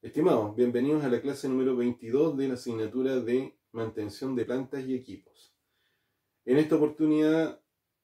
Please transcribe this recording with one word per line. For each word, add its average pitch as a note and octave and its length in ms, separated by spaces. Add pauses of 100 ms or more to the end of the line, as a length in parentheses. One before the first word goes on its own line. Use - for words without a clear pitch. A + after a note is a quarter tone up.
Estimados, A2+ 540
bienvenidos B2 480
a C3+ 40
la A#2+ 120
clase C3+ 280
número C3 280
veintidós B2 600
de C3+ 120
la B2+ 60
asignatura B2 680
de B2 360 (140)
mantención A2+ 640
de A#2 100
plantas C3 400
y C3 120
equipos. - 580 (920)
En B2+ 140
esta D#3 160
oportunidad D#3 880 (420)